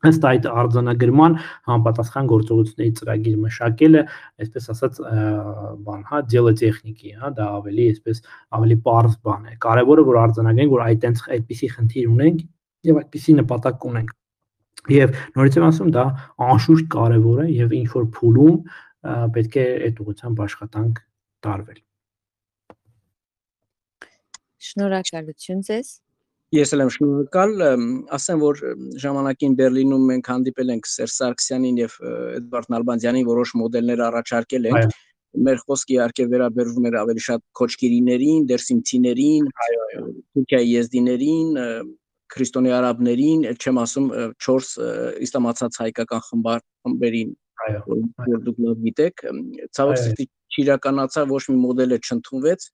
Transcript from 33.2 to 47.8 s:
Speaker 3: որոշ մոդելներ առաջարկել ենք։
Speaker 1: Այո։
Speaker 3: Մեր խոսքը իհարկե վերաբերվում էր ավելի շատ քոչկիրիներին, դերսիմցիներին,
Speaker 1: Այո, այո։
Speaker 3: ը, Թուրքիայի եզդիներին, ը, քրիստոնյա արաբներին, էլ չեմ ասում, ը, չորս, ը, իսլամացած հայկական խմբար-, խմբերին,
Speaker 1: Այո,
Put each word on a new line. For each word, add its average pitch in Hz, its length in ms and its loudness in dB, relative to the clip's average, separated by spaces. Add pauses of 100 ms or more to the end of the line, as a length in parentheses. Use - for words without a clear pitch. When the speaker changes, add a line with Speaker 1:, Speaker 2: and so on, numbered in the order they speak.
Speaker 3:
որոշ 117 280 -2
մոդելներ 120 500 -2
առաջարկել 117 640 -4
ենք։ 123 100 4
Speaker 1:
Այո։ 113 140 2 (420)
Speaker 3:
Մեր 127 240 2
խոսքը 135 340 -4
իհարկե 123 340 0
վերաբերվում 120 580 0
էր 117 120 -2
ավելի 110 260 -2
շատ 117 280 -4
քոչկիրիներին, 123 960 0
դերսիմցիներին, 123 1120 0
Speaker 1:
Այո, 117 240 -2
այո։ 107 220 -10
Speaker 3:
ը, 117 100 -12 (140)
Թուրքիայի 127 420 0
եզդիներին, 123 840 0
ը, 127 140 -4 (600)
քրիստոնյա 127 460 0
արաբներին, 123 680 2
էլ 120 140 -4
չեմ 131 220 0
ասում, 131 300 -2
ը, 117 240 -6
չորս, 131 420 -2
ը, 117 160 -6 (280)
իսլամացած 120 600 -4
հայկական 113 440 -6
խմբար-, 113 400 -4 (140)
խմբերին, 117 560 -4 (260)
Speaker 1:
Այո, 107 220 -6